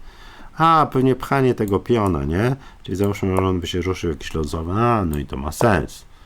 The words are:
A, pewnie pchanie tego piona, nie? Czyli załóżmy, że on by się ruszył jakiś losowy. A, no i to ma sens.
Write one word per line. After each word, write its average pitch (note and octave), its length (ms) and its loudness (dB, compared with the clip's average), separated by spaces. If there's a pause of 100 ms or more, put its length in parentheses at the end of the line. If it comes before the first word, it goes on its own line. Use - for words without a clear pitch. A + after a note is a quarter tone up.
(560)
A, D#3+ 360 4
pewnie C3 220 4
pchanie C3 400 2
tego G2 260 0
piona, F#2+ 440 2
nie? G#2 320 0 (260)
Czyli G2 140 -6
załóżmy, G2 400 0
że F#2 60 2
on F#2 180 0
by F#2 60 -6
się F2+ 160 -2
ruszył F2 280 -2
jakiś - 240 -8
losowy. D#2+ 380 -4
A, A2+ 320 2
no D2+ 140 -2
i C#2+ 80 -4
to C#2+ 100 -8
ma C#2+ 160 -6
sens. F#2 520 0 (220)